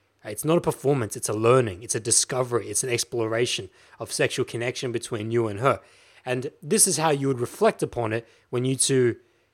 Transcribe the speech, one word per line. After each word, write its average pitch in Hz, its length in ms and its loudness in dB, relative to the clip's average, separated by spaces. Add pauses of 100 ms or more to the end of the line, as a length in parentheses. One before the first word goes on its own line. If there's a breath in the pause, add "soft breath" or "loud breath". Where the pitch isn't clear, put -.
(240)
It's 107 200 -8
not 160 140 4
a - 20 2
performance, 135 560 0
it's - 120 -6
a 113 40 -2
learning, 113 500 4
it's 120 120 -4
a 117 60 -4
discovery, 117 680 0
it's 104 160 -2
an 131 60 -4
exploration 113 800 -2 (280 soft breath)
of 113 140 -10
sexual 131 320 0
connection 123 480 -6
between 113 380 -6
you 113 180 2
and 101 120 -6
her. 127 200 2 (460 soft breath)
And 127 240 -4 (120)
this 196 240 2
is 160 120 0
how 160 120 4
you 139 180 0
would 123 120 0
reflect 196 420 0
upon 113 300 -2
it 117 160 -4 (220 soft breath)
when 123 140 -2
you 131 120 0
two, 123 400 4 (380)